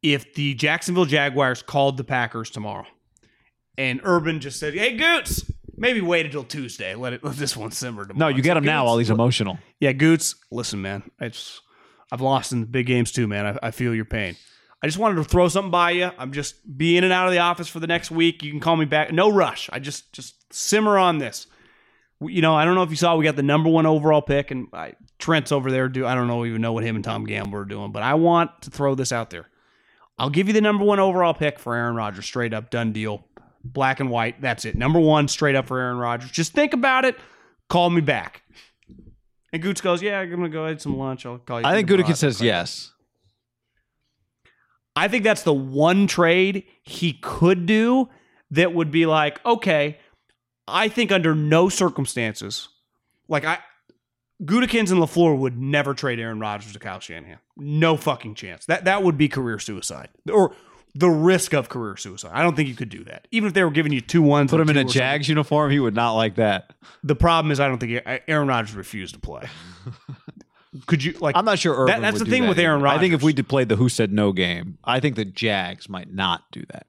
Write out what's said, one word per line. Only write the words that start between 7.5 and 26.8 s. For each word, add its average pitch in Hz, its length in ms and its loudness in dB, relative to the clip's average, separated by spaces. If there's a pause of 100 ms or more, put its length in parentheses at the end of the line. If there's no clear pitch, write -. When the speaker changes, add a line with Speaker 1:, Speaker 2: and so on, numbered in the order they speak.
Speaker 1:
one 107 140 -10
simmer 110 340 -10
tomorrow." 143 260 0
Speaker 2:
No, 135 40 0
you 135 60 0
get 160 120 2
Speaker 1:
So 165 60 2
Speaker 2:
him 143 40 -2
now 147 200 0
Speaker 1:
Goots, 120 40 4
Speaker 2:
while 117 120 4
he's 113 100 0
Speaker 1:
li-, 113 60 4
Speaker 2:
emotional. 113 440 0 (220)
Speaker 1:
Yeah, 139 100 4
Goots, 156 440 2 (160)
listen, 110 300 -6
man, 98 380 -8
it's, - 400 -12 (540)
I've 123 80 -8
lost 135 320 0
in 120 80 -2
the 110 40 -4
big 123 200 -4
games 120 260 0
too, 117 160 -2
man. 104 180 -4 (160)
I, 117 60 -6
I 113 40 -6
feel 120 220 -4
your 110 120 -4
pain. 98 320 -6 (440)
I 143 60 -2
just 156 100 -4
wanted 214 180 0
to 156 100 0
throw 180 240 4
something 190 220 -2
by 175 200 4
you. 180 260 0
I'm 131 140 -10
just 139 460 -12
be 165 180 2
in 180 80 4
and 185 80 4
out 185 160 2
of 185 60 2
the 175 60 2
office 170 280 0
for 165 140 -12
the 165 60 -6
next 170 220 -2
week. 165 320 0
You 147 100 -10
can 147 100 -6
call 165 160 2
me 156 80 2
back. 151 260 0
No 175 180 4
rush. 185 440 0
I 127 60 -6
just, - 340 -14
just - 400 -20
simmer 208 440 2
on 180 200 4
this. 127 280 -8 (760)
We, 156 140 -8
you 175 60 2
know, 160 140 4
I 151 80 4
don't 175 120 4
know 185 80 4
if 165 60 -2
you 156 60 -6
saw, 170 220 2
we 156 80 2
got 151 100 0
the 139 80 -2
number 156 260 4
one 160 160 6
overall 151 360 4
pick, 143 300 -2
and 131 200 -8
I, 80 220 -12 (240)
Trent's 156 340 0
over 135 180 0
there. 131 200 0
Do, 131 180 -4
I 127 80 0
don't 123 120 -2
know, 120 180 -2
even 113 160 -4
know 117 100 -2
what 113 140 -2